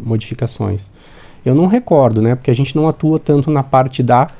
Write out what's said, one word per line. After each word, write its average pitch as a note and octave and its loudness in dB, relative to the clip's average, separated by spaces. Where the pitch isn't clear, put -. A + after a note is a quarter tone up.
modificações. A2 -6
Eu B2+ 2
não E3 4
recordo, C#3+ 2
né, A2+ 2
porque B2+ -4
a B2 4
gente C3 -4
não D#3 0
atua D#3 -2
tanto D3 0
na C#3+ 0
parte C3 0
da B2 2